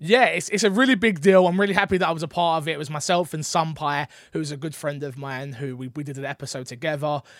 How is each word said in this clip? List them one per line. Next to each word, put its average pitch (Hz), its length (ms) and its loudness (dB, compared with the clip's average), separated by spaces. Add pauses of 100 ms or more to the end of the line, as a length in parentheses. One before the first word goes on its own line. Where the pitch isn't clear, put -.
yeah, 220 260 6
it's, 165 200 -2
it's 196 160 0
a 202 80 4
really 254 240 4
big 190 240 2
deal. 185 260 8
I'm 180 140 2
really 202 140 2
happy 196 240 2
that 180 100 2
I 165 40 2
was 165 120 -4
a 160 60 -4
part 165 320 0
of 147 80 -4
it. - 20 0
It - 60 -6
was 147 120 -8
myself 165 440 0
and 156 100 -6
Sunpie, 151 640 -2 (240)
who's 156 180 -4
a 147 60 -8
good 147 180 -8
friend 147 300 -6
of 135 140 -8
mine, 135 340 -8
who 131 240 -8
we, 127 140 -10
we 147 160 -10
did 139 120 -10
an 139 60 -8
episode 135 440 -8
together. 147 540 -4 (180)